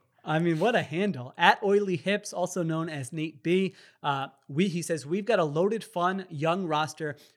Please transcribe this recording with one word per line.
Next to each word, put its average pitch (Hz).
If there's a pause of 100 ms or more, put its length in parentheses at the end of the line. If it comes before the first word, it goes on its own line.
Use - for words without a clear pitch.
(280)
I 156
mean, 170
what 226
a 175
handle. 147
At 180
Oily 202
Hips, 202
also 175
known 160
as 143
Nate 156
B. 185 (260)
Uh, 139 (180)
we, 165
he 170
says, 151
"We've 185
got 214
a 175
loaded, 180
fun, 180
young 165
roster. 151 (220)